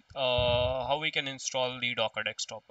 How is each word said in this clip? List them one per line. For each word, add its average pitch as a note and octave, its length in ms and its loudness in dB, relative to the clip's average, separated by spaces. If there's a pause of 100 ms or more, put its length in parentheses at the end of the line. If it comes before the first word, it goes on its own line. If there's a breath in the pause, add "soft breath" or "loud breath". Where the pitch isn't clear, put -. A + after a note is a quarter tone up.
(160)
uh, B2 720 2
how C#3 100 2
we D#3 140 -2
can C#3+ 160 -2
install B2+ 500 -4
the A#2+ 160 -2
Docker A2 300 0
Desktop G#2+ 460 -6